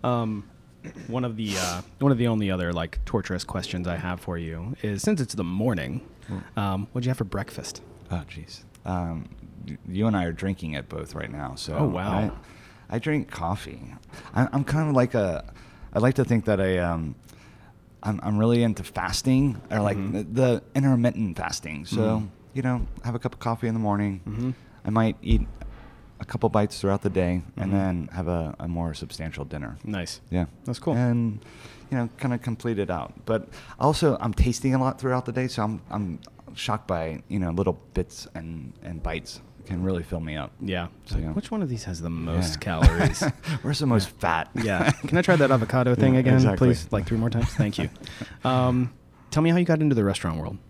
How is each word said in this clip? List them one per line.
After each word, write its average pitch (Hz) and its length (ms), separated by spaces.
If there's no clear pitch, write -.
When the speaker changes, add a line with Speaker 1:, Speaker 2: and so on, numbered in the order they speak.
Speaker 1:
Um, 113 420
one 123 160
of 113 120
the, 107 220
uh, 90 240
one 139 100
of 123 80
the 120 80
only 107 240
other, 90 220
like, 82 320
torturous 92 400
questions 90 420
I 87 100
have 90 240
for 87 180
you 82 440
is, 104 200
since 208 180
it's 120 140
the 101 100
morning, 90 560
Speaker 2:
Mm. - 300
Speaker 1:
um, 101 340
what'd 123 120
you 127 60
have 131 80
for 110 60
breakfast? - 580
Speaker 2:
Oh, 87 180
jeez. - 340
Um, 87 420
y-, 73 80
you 98 180
and 107 100
I 92 80
are 82 80
drinking 90 400
it 69 160
both 78 260
right 78 160
now. 69 260
So - 200
Speaker 1:
Oh, 147 120
wow. 92 240
Speaker 2:
I, 104 180
I - 20
drink 151 320
coffee. 65 640
I, 127 180
I'm 139 120
kind 156 240
of 143 60
like 123 200
a, 95 300
I - 60
like 123 180
to 131 80
think 113 220
that 101 140
I, 92 180
um, 82 360
I'm, - 200
I'm 104 160
really 117 240
into 107 220
fasting, 131 760
or, 110 100
like, 101 180
Speaker 1:
Mm-hmm. 98 180
Speaker 2:
the, 104 80
the 120 380
intermittent 120 640
fasting. 78 480
So, 104 160
Speaker 1:
Mm. 104 80
Speaker 2:
you 131 80
know, 123 240
have 120 100
a 113 40
cup - 160
of - 60
coffee 117 260
in 113 80
the 113 60
morning. 101 460
Speaker 1:
Mm-hmm. 113 240
Speaker 2:
I - 40
might 113 300
eat 110 220
a - 60
couple - 240
bites 104 300
throughout 98 220
the 101 80
day, 90 320
and 95 160
Speaker 1:
Mm-hmm. 98 40
Speaker 2:
then 92 360
have 87 160
a, 82 320
a 82 80
more 85 260
substantial 78 500
dinner. 67 400
Speaker 1:
Nice. 95 360
Speaker 2:
Yeah. 87 140
Speaker 1:
That's 120 140
cool. - 160
Speaker 2:
And, 117 460
you 135 60
know, 120 120
kinda 123 200
complete 117 400
it 92 120
out. 85 220
But 110 240
also, 147 400
I'm 113 140
tasting 127 400
a 131 40
lot 131 220
throughout 127 240
the 120 80
day, 127 160
so 120 160
I'm, 107 160
I'm 92 300
shocked - 320
by, 80 420
you 101 100
know, 90 120
little 87 300
bits - 400
and, 80 380
and 82 200
bites - 380
can 90 180
really 92 200
fill 82 180
me 78 160
up. 69 240
Speaker 1:
Yeah. 90 280
It's - 100
Speaker 2:
So, - 40
Speaker 1:
like, - 80
Speaker 2:
yeah. 80 80
Speaker 1:
"Which 196 180
one 214 120
of 151 80
these 113 140
has 85 180
the 82 80
most 82 460
Speaker 2:
Yeah. 80 240
Speaker 1:
calories?" - 420
Speaker 2:
<laughs> 156 400
Where's 139 160
the 147 80
most 110 240
Speaker 1:
Yeah. - 100
Speaker 2:
fat? 82 300
Speaker 1:
Yeah. 104 280
Can 151 100
I 180 60
try 175 140
that 139 140
avocado 123 440
thing 131 200
Speaker 2:
<laughs> - 0
Yeah, 127 60
Speaker 1:
again, 127 140
Speaker 2:
exactly. 127 340
Speaker 1:
please? 87 240
Like, 98 140
three 113 120
more 113 120
times? 117 240
Thank 104 240
you. 78 100
Speaker 2:
<laughs> - 280
Speaker 1:
Um, 127 480
tell 151 120
me 165 80
how 170 60
you 180 80
got 160 160
into 147 140
the 110 100
restaurant 87 340
world. 92 200